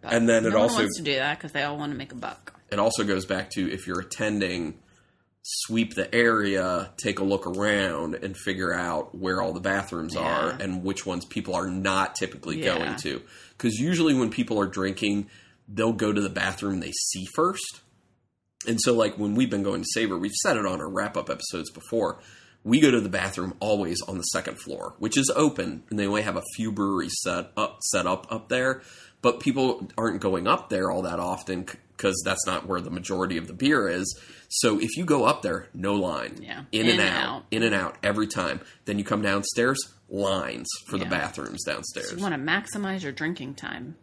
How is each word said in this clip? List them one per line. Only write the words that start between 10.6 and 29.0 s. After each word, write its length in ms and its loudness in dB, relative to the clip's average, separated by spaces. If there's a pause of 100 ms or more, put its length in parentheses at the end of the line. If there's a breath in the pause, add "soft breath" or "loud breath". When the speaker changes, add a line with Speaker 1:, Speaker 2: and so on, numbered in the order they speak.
Speaker 2:
which 220 -2
ones 180 -4
people 300 -6
are 140 0
not 480 0
typically 460 -6
Speaker 1:
Yeah. 160 2
Speaker 2:
going 180 -2
to. 260 -6 (360 loud breath)
'Cause 160 2
usually 400 4
when 160 4
people 300 0
are 60 4
drinking, 640 0 (400 loud breath)
they'll 240 2
go 200 2
to 80 4
the 80 0
bathroom 520 -2
they 120 -8
see 420 -4
first. 460 -2 (840)
And 140 2
so, 140 4
like, 240 4
when 160 0
we've 140 4
been 140 0
going 180 0
to 140 -6
Savor, 240 0
we've 120 -2 (120)
said 160 2
it 80 0
on 140 -2
our 100 -6
wrap-up 400 -2
episodes 400 -6
before, 500 -2 (420 loud breath)
we 160 4
go 120 10
to 100 6
the 80 -2
bathroom 500 -2
always 440 0
on 160 -6
the 60 -6
second 360 -4
floor, 380 -8
which 180 0
is 180 4
open, 540 2
and 100 -2
they 80 2
only 160 2
have 140 -2
a 60 -4 (140)
few 140 -2
breweries 520 0
set 340 -2
up, 280 -2
set 220 0
up 240 0
up 200 -8
there, 320 0 (400 loud breath)